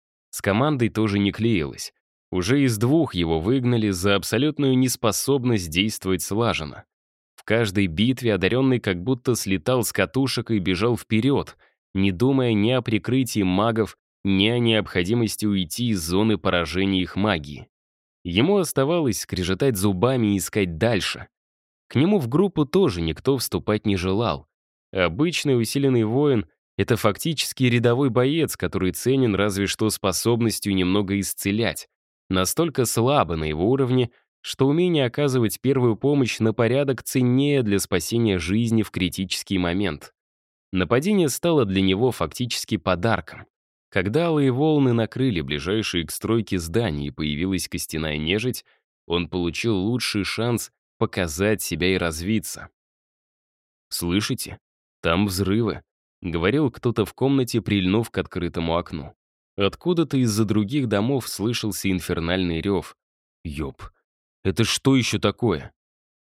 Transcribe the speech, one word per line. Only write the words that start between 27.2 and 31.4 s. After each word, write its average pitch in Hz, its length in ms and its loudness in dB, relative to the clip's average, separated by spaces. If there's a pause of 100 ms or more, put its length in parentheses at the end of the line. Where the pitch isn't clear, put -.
рядовой 120 460 2
боец, 127 460 0
который 90 360 -2
ценен 127 420 2
разве 98 320 0
что 110 240 0
способностью 104 840 0
немного 95 460 2
исцелять. 98 720 -2 (420)